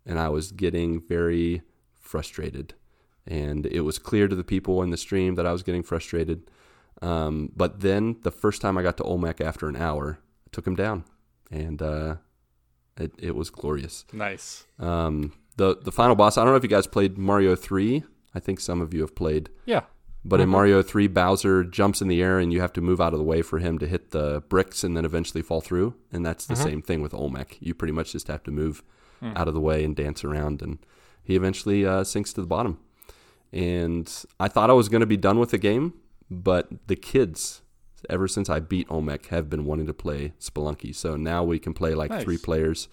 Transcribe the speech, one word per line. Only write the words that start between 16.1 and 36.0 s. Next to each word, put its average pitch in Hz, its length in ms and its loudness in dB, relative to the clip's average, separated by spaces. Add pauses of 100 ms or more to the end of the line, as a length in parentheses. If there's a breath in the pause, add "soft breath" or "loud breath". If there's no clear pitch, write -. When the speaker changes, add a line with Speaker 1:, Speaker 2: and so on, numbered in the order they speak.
Speaker 1:
boss, 104 220 8
I 117 60 6
don't 131 100 6
know 135 40 8
if 123 60 2
you 107 60 0
guys 101 180 4
played 98 300 2
Mario 98 380 4
three. 107 480 0 (300)
I 92 60 -8
think 95 200 -6
some 87 220 -4
of 82 120 -4
you 78 80 -2
have 78 140 -4
played. 78 340 -2 (160)
Speaker 2:
Yeah. 226 160 0 (420)
Speaker 1:
But 95 160 4
in 92 60 8
Speaker 3:
Mm-hmm. 92 60 4
Speaker 1:
Mario 98 300 8
three, 101 260 4
Bowser 92 560 4
jumps 98 380 2
in 98 60 0
the 87 160 4
air 92 160 4
and 87 140 2
you 87 80 2
have 90 120 -2
to 87 80 -2
move 87 200 2
out 82 120 2
of 78 60 0
the 78 60 -2
way 80 160 2
for 80 180 -2
him 85 200 0
to 76 80 -4
hit 87 240 -4
the 73 380 -2
bricks 95 340 2
and 87 120 0
then 82 100 0
eventually 82 380 -2
fall 80 180 -2
through. 95 320 0 (180)
And 87 140 -4
that's 82 200 -6
the 120 100 -4
Speaker 3:
Mm-hmm. 131 80 0
Speaker 1:
same 76 180 -4
thing 82 200 -4
with 76 120 -6
Olmec. 67 460 -8
You 82 160 -6
pretty 80 160 -6
much 78 220 -4
just - 160 -10
have 76 140 -8
to - 80 -10
move 76 300 -4 (380 soft breath)
Speaker 2:
Hmm. 113 160 -10
Speaker 1:
out 82 120 -2
of 78 60 -2
the 78 80 -2
way 78 220 2
and 76 120 -2
dance 73 280 -6
around. 76 400 -4
And 73 160 -8 (440 soft breath)
he 95 120 0
eventually, 95 500 2
uh, 95 180 2
sinks - 300 -6
to 101 80 -6
the 85 60 -6
bottom. 92 320 -2 (760 soft breath)
And 85 560 -2 (300)
I 98 80 0
thought 110 220 4
I 127 40 8
was 117 160 6
gonna 113 160 4
be 107 120 2
done 98 220 4
with 120 120 2
the 113 60 2
game, 113 360 0 (360)